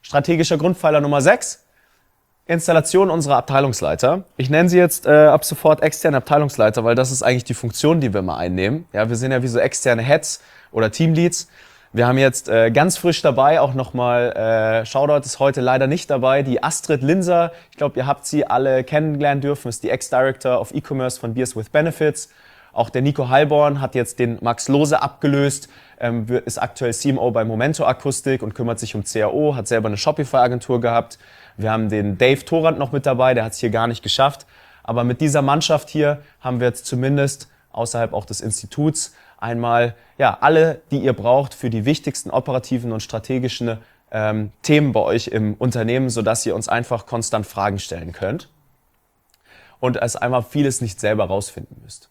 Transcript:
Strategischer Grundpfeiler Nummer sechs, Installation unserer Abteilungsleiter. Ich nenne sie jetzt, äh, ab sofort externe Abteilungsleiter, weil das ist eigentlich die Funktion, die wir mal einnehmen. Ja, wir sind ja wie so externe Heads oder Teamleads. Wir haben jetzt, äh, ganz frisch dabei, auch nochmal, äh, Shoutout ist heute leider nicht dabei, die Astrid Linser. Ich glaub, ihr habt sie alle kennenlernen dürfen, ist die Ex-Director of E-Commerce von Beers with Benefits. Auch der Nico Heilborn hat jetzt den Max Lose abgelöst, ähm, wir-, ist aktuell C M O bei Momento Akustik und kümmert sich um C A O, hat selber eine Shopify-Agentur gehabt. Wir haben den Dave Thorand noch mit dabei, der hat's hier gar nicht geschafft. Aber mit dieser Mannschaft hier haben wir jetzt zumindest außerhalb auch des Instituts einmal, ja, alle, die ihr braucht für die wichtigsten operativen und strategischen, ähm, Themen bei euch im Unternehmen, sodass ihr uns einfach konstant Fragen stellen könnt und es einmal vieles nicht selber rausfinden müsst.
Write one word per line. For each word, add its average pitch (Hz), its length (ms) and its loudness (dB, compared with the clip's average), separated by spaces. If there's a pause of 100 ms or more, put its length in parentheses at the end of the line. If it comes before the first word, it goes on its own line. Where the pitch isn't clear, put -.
Strategischer 160 560 0
Grundpfeiler 156 440 2
Nummer 143 200 0
sechs, - 440 0 (800)
Installation 170 640 2
unserer 147 260 2
Abteilungsleiter. 135 880 2 (140)
Ich 131 120 -4
nenne 165 200 4
sie 175 80 6
jetzt, 175 280 4
äh, 147 60 4 (140)
ab 147 180 6
sofort 156 400 2
externe 151 340 0
Abteilungsleiter, 120 680 2
weil 117 100 4
das 127 160 0
ist 127 120 -4
eigentlich 123 200 2
die 117 120 -6
Funktion, 151 440 0
die 123 140 0
wir 101 80 0
mal 85 160 -6
einnehmen. 95 560 -2
Ja, 110 160 0
wir 117 80 -2
sind 131 160 -2
ja 127 100 0
wie 127 60 -4
so 117 100 0
externe 120 420 0
Heads 143 400 0 (300)
oder 110 200 0
Teamleads. 165 580 0 (440)
Wir 117 120 2
haben 127 120 2
jetzt, 135 320 0
äh, 113 200 4
ganz 143 280 2
frisch 170 240 0
dabei, 139 400 4
auch 135 120 0
nochmal, 123 580 -2
äh, 110 540 0
Shoutout 143 400 0
ist - 140 -10
heute 139 220 2
leider 131 260 2
nicht 165 220 -4
dabei, 135 340 2
die 127 180 -2
Astrid 147 400 -2
Linser. 170 520 2 (180)
Ich - 60 -20
glaub, 143 180 -4
ihr 127 100 -2
habt 143 200 -4
sie 151 200 0
alle 131 380 0
kennenlernen 147 580 0
dürfen, 143 280 -4
ist - 140 -10
die - 60 -4
Ex-Director 127 720 0
of - 140 -6
E-Commerce 131 460 -4
von 117 140 -6
Beers 127 220 -4
with 110 140 -8
Benefits. 151 600 -2 (440)
Auch 117 160 -2
der 127 120 -2
Nico 139 280 -2
Heilborn 143 520 4
hat 131 140 -6
jetzt - 240 -4
den 117 220 -2
Max 117 260 -4
Lose 147 340 2
abgelöst, 139 680 -2 (300)
ähm, 117 300 -4
wir-, - 160 -2
ist - 160 -6
aktuell 120 320 -4
C - 160 -2
M 135 80 0
O 123 140 0
bei 113 120 0
Momento 123 420 -2
Akustik 131 580 -2
und 107 100 -10
kümmert 117 260 -6
sich - 140 -10
um 104 100 -6
C 110 200 -2
A 104 60 0
O, 147 260 0
hat 120 120 -8
selber 113 200 0
eine 104 100 -4
Shopify-Agentur 127 840 0
gehabt. 117 380 -2 (380)
Wir 110 160 -4
haben 110 180 -2
den 101 300 -2
Dave 135 260 2
Thorand 160 320 0
noch 131 140 -4
mit 143 160 -2
dabei, 127 260 2
der 113 120 0
hat's 110 120 -10
hier 113 140 -2
gar 113 160 0
nicht 117 160 -6
geschafft. 135 420 -2 (380)
Aber 120 200 -2
mit 123 180 -2
dieser 147 200 2
Mannschaft 147 480 0
hier 147 320 0 (180)
haben 127 200 -4
wir 123 80 0
jetzt - 180 -4
zumindest 139 640 -2 (220)
außerhalb 117 420 -4
auch 104 120 -6
des - 160 -10
Instituts 127 760 -4 (240)
einmal, 117 560 0 (240)
ja, 123 220 2
alle, 160 400 4 (100)
die 180 80 0
ihr 123 140 0
braucht 123 420 0
für 123 140 -6
die 110 160 -2
wichtigsten - 440 -4
operativen 127 640 -4
und 110 100 -6
strategischen, 120 760 -6 (320)
ähm, 107 400 -4 (100)
Themen 147 320 2
bei 107 60 2
euch 113 300 0
im 107 260 -2
Unternehmen, 123 540 -2
sodass 113 360 -2
ihr 101 100 -2
uns - 140 -6
einfach 117 380 -4
konstant 113 400 -4
Fragen 98 320 -4
stellen 85 340 -12
könnt 104 360 -8 (1300)
und 127 180 -2
es 117 180 -4
einmal 123 280 -2
vieles 139 380 -2
nicht 110 180 -8
selber 104 260 0
rausfinden - 580 -8
müsst. - 280 -20